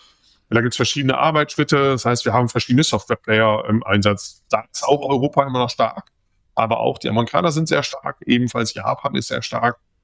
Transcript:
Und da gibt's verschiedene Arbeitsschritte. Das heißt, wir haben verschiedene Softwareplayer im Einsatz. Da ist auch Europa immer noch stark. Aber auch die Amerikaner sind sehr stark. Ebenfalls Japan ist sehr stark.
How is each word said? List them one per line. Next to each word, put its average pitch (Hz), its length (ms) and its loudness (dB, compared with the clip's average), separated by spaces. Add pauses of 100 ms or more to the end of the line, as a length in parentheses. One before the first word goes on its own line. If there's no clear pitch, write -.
(500)
Und 107 60 0
da 117 60 4
gibt's 120 160 -2
verschiedene 131 400 0
Arbeitsschritte. 147 760 2
Das 131 140 -2
heißt, 120 180 0
wir 117 80 0
haben 120 160 4
verschiedene 123 360 2
Softwareplayer 110 840 0
im 110 160 2
Einsatz. 101 680 0
Da 110 220 0
ist - 140 -10
auch 143 160 4
Europa 139 440 0
immer 127 140 -4
noch 120 100 0
stark. - 360 -2 (500)
Aber 113 240 0
auch 123 200 0
die 120 100 -4
Amerikaner 143 420 0
sind 156 160 0
sehr 147 160 2
stark. - 420 -8
Ebenfalls 120 480 0
Japan 127 420 -6
ist 127 120 -4
sehr 127 140 -6
stark. - 360 -2 (260)